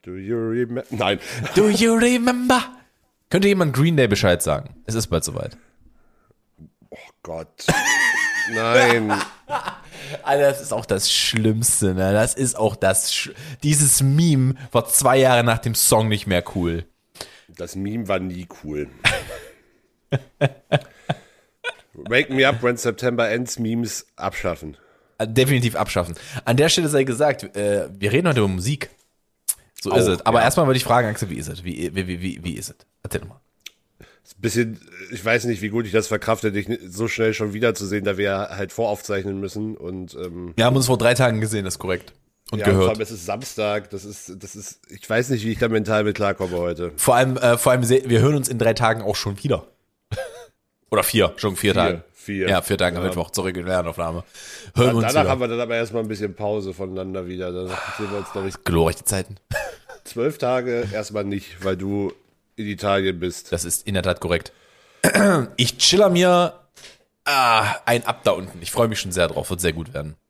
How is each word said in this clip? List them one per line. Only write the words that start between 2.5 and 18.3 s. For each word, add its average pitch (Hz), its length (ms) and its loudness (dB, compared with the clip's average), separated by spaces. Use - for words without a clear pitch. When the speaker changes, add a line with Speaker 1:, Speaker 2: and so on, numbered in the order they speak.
Speaker 2:
Könnte 196 160 4
jemand 180 280 4
Green 156 220 4
Day 127 120 6
Bescheid 95 340 4
sagen? 73 440 -4
Es 110 100 -4
ist 113 100 -2
bald 82 160 0
soweit. - 340 -8
Speaker 1:
Oh - 200 -20
Gott. 80 400 -12
Nein. 113 560 2
Speaker 2:
<laughs> - 520 -16
Alter, 143 260 2
das 139 120 0
ist - 120 -8
auch 113 140 -6
das 98 240 0
Schlimmste, 110 840 2
ne? 95 200 2
Das 107 220 2
ist 131 220 -2
auch 110 200 0
das - 360 0
Sch-, - 200 -4
dieses 147 360 4
Meme 135 540 4
war - 160 2
zwei 131 300 4
Jahre 127 260 6
nach 113 160 2
dem 113 160 -4
Song 110 340 4
nicht 104 200 -2
mehr 87 160 2
cool. 85 300 -2
Speaker 1:
Das 87 260 -12
Meme 101 320 -6
war 95 140 0
nie 90 260 -8